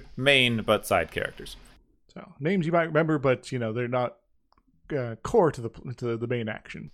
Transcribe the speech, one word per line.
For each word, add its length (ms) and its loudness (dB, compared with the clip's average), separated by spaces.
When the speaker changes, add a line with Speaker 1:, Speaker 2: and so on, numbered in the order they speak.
Speaker 1:
main 460 4
but 240 2
side 260 2
characters. 440 -6
Speaker 2:
So, 260 -18
names 260 0
you 60 -2
might 120 4
remember, 340 2
but, 340 0
you 80 -2
know, 120 -4
they're 140 -2
not, 300 -2
uh, 260 -4
core 300 4
to 80 -10
the, 100 -6
to 180 -2
the 100 -6
main 220 -4
action. 460 -12